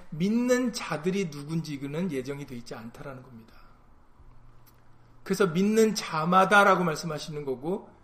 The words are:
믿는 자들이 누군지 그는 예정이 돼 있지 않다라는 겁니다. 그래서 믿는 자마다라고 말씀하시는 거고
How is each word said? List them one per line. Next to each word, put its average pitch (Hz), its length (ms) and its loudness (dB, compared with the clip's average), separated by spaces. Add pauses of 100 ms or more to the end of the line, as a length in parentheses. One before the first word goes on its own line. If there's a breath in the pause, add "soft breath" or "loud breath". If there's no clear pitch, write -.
(100)
믿는 240 600 2
자들이 175 580 -4
누군지 147 480 -6
그는 151 320 -4
예정이 139 360 -6
돼 127 100 -12
있지 120 180 -12
않다라는 127 480 -14
겁니다. 117 320 -20 (1700)
그래서 196 240 2
믿는 208 480 4
자마다라고 185 880 4
말씀하시는 151 600 -4
거고 139 440 -6 (160)